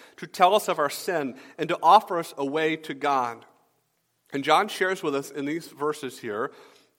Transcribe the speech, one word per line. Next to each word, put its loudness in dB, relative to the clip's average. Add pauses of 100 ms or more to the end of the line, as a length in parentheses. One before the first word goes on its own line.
(180)
to -14
tell 4
us 2
of 0
our 0
sin, -4 (200)
and -4
to -2
offer 6
us -8
a -6
way 0
to -10
God. -2 (880)
And -4
John 4
shares -4
with -2
us -4
in -8
these -8
verses -6
here -6 (460)